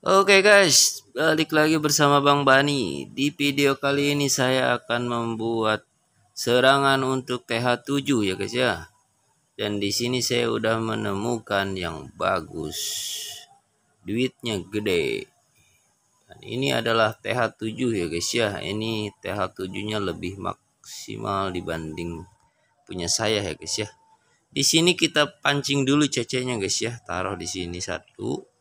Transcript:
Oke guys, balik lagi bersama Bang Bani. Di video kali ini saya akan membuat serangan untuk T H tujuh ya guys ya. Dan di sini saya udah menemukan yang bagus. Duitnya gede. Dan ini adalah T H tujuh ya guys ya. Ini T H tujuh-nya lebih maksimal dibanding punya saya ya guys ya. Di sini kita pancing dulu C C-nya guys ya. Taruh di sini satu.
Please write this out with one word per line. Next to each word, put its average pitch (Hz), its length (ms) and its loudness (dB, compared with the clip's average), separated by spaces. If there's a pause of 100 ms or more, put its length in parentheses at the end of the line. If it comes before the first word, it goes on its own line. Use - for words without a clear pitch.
Oke 196 400 6
guys, 202 560 6 (160)
balik 156 320 2
lagi 156 320 4
bersama 143 400 4
Bang 143 240 4
Bani. 131 640 2
Di 143 240 -2
video 143 400 2
kali 143 400 0
ini 143 160 0
saya 127 480 2
akan 120 320 -2
membuat 113 720 -2 (480)
serangan 135 720 4
untuk 131 480 -4
T 117 80 -2
H 120 320 0
tujuh 139 320 2
ya 95 160 0
guys 101 160 -6
ya. 113 320 0 (720)
Dan 104 240 -4
di 101 80 -2
sini 120 320 -2
saya 120 320 -2
udah 113 240 0
menemukan 107 960 -2
yang 82 400 -8
bagus. 82 640 -4 (1300)
Duitnya 113 640 -4
gede. 87 560 -2 (1040)
Dan 87 160 -20
ini 127 240 -4
adalah 113 480 2
T 104 160 -6
H 113 320 -2
tujuh 113 320 -2
ya 87 80 -2
guys 82 240 -4
ya. 107 320 -2
Ini 107 480 -4
T 92 240 -10
H 95 240 -4
tujuh-nya 101 400 -6
lebih 90 400 -6
maksimal 98 1120 -8
dibanding 82 720 -8 (640)
punya 87 240 -8
saya 107 320 0
ya 80 160 -6
guys - 240 -8
ya. 104 80 -6 (640)
Di 139 80 -2
sini 165 320 4
kita 147 480 0
pancing 143 400 0
dulu 143 240 4
C 131 240 -4
C-nya 123 320 -2
guys 90 160 -2
ya. 113 160 -4
Taruh 92 400 -6
di 87 160 -8
sini 87 320 -6
satu. - 800 -8